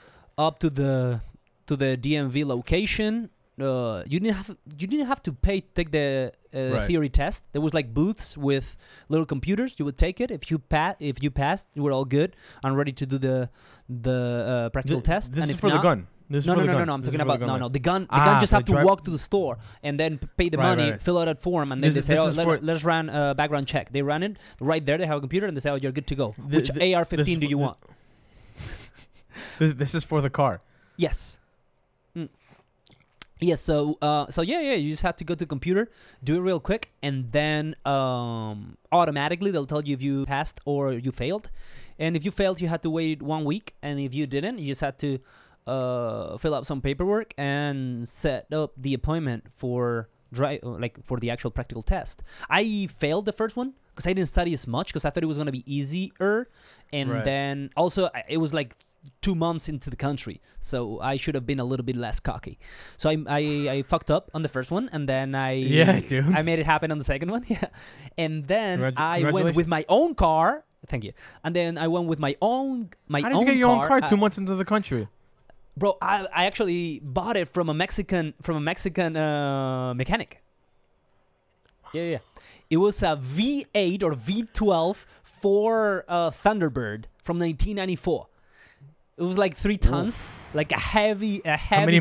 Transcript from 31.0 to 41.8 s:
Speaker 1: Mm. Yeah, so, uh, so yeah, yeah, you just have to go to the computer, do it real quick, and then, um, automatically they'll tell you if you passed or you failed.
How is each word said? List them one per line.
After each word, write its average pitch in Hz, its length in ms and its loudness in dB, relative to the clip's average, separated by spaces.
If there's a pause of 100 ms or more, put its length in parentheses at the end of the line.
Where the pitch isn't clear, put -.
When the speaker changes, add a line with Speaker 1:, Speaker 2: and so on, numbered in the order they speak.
Speaker 1:
Mm. 170 140 -8 (1080)
Yeah, 170 160 4
so, 151 460 0
uh, 147 280 2
so - 120 -2
yeah, 233 200 0
yeah, 277 120 -2
you 151 180 -2
just 156 120 -4
have 175 140 0
to - 60 -10
go 160 100 -4
to 156 60 -6
the 175 60 -4
computer, 180 440 -2 (340)
do 143 140 0
it 180 40 0
real 185 180 0
quick, 202 320 -4 (100)
and 131 300 -4
then, 151 440 0 (100)
um, 117 920 -2 (140)
automatically 170 600 2
they'll 151 140 -2
tell 147 180 -2
you 143 100 -2
if 131 80 -4
you 139 240 0
passed 139 400 -2
or 139 280 0
you 123 180 -4
failed. 165 380 -4 (480)